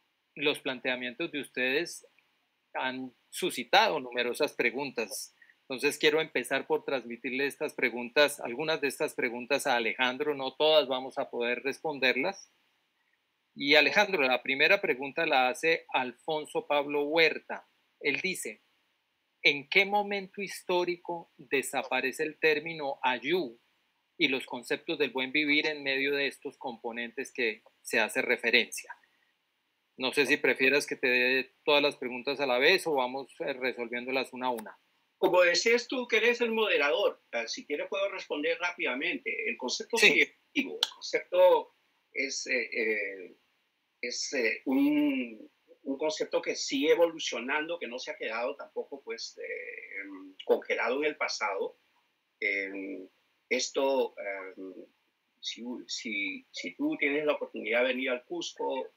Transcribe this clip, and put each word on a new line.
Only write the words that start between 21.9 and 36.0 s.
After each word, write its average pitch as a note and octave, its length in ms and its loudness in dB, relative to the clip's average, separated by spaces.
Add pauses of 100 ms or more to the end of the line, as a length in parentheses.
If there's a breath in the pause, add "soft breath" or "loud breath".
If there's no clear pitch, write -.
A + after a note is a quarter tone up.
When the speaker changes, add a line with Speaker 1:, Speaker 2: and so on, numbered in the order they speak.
Speaker 1:
el D#3 160 -6
término D3+ 640 0
ayú B2+ 580 0 (560)
y D3 120 2
los C3 180 -2
conceptos C#3 520 -6
del C#3 120 2
buen C3 200 -2
vivir D3+ 360 2
en D3+ 160 -4
medio C#3 320 0
de C#3 120 0
estos C3+ 300 -8
componentes A#2 760 -8
que A2+ 320 -2 (200)
se - 180 0
hace A2+ 220 0
referencia?". A2+ 680 2 (1080)
No B2+ 160 0
sé C#3+ 100 4
si C#3+ 140 4
prefieras C3+ 480 4
que C#3 100 -6
te - 100 -2
dé B2+ 480 2 (100)
todas D3 180 6
las C#3 140 2
preguntas B2 440 -6
a C#3 60 0
la B2 120 2
vez F3 280 4
o D#3 80 0
vamos, B2+ 360 -2 (100)
eh, D#3 120 -4
resolviéndolas B2 800 -4
una B2+ 140 -6
a B2+ 40 0
una. A2+ 280 -8 (400)
Speaker 2:
Como F3+ 240 6
decías A#3 440 4
tú, B3+ 220 -4